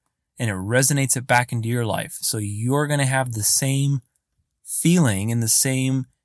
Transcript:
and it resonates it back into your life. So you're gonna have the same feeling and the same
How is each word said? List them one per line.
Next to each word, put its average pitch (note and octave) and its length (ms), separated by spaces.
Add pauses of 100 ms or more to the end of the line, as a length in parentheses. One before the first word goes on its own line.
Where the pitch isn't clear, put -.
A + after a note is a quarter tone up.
(380)
and A#2+ 100
it G2+ 60
resonates B2+ 640
it B2 80
back B2 260
into A2+ 160
your A#2+ 160
life. - 380
So - 160
you're A2+ 480
gonna C#3+ 180
have C3 280
the A2 100
same C#3 580 (640)
feeling A#2+ 680
and A#2 120
the A2+ 60
same C3 580 (180)